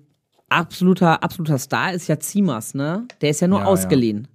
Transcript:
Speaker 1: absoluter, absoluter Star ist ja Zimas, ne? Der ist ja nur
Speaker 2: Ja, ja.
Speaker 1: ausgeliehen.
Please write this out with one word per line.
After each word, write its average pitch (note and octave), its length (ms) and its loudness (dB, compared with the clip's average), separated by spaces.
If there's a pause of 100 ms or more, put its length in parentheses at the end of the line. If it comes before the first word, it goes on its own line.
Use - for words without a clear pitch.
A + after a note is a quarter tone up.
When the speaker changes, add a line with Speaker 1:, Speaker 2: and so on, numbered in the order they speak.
(500)
Speaker 1:
absoluter, E3+ 720 2
absoluter D#3+ 340 -2
Star C3+ 360 -4
ist F3 140 -8
ja D3+ 120 0
Zimas, D#3+ 540 -2
ne? D#3+ 320 -4 (160)
Der D3 80 2
ist D3 120 0
ja F3 60 2
nur G3+ 120 2
Speaker 2:
Ja, G3+ 60 -2
ja. F#3+ 60 2
Speaker 1:
ausgeliehen. C3 640 0